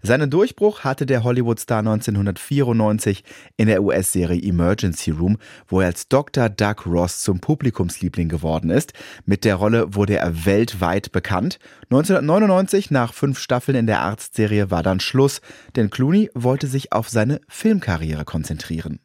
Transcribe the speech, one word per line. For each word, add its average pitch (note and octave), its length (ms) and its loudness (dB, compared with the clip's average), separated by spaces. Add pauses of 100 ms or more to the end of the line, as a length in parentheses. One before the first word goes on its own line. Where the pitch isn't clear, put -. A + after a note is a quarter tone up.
Seinen C3 300 2
Durchbruch G#3 480 2
hatte C3+ 260 -2
der B2+ 180 2
Hollywood-Star A#2 600 0
neunzehnhundertvierundneunzig G#2+ 1400 0 (340)
in A2 100 4
der G2+ 160 4
U-S-Serie F2+ 580 0
Emergency F2 720 0
Room, F2+ 260 0 (300)
wo F#2 140 2
er F#2 40 4
als F2 220 -4
Doktor B2+ 420 0
Doug G#2 380 -2
Ross F2 340 0
zum F#2 200 -2
Publikumsliebling F#2 880 -2
geworden D#2+ 440 -2
ist. B2 220 0 (300)
Mit G2+ 220 -2
der G#2+ 80 4
Rolle G#2 400 0
wurde G2+ 240 2
er E2 300 -2
weltweit G2 640 0
bekannt. F#2+ 480 -2 (300)
Neunzehnhundertneunundneunzig, F#3+ 1000 2
nach B2 240 0
fünf C#3 240 -2
Staffeln B2+ 400 -2
in A2+ 80 2
der A2 140 2
Arztserie, G#2 720 0
war E2+ 100 0
dann F#2+ 180 2
Schluss, C3+ 420 0 (340)
denn A2 160 0
Clooney F3 420 0
wollte B2+ 320 -2
sich C3+ 260 -4
auf A2+ 160 -2
seine A#2 400 0
Filmkarriere D#2+ 760 -2
konzentrieren. D#2 800 -6